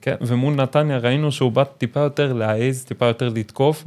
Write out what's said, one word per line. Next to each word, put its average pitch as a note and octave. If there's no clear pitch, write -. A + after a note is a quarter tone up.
כן, C#3
ומול B2
נתניה C#3
ראינו C3+
שהוא C3
בא C3
טיפה C3
יותר C#3+
להעז, A#2
טיפה -
יותר A#2+
לתקוף, B2+